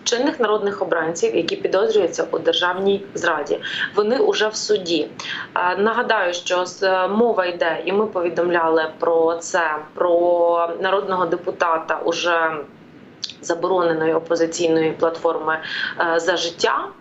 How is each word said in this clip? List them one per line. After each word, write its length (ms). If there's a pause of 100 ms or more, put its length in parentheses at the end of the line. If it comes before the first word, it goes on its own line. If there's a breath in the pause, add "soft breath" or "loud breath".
чинних 360
народних 420
обранців, 540
які 200
підозрюються 760
у 80
державній 640 (120)
зраді, 460 (360 loud breath)
вони 220
уже 300
в 80
суді. 520 (480 loud breath)
Е, 220
нагадаю, 560
що 320
з, 180
е, 240
мова 380
йде, 400
і 60
ми 140
повідомляли 840 (120)
про 360
це, 400 (180)
про 760 (100)
народного 460
депутата 800
уже 460 (920)
забороненої 720
опозиційної 800
платформи, 680 (400 loud breath)
е, 200
«За 180
життя». 500 (140)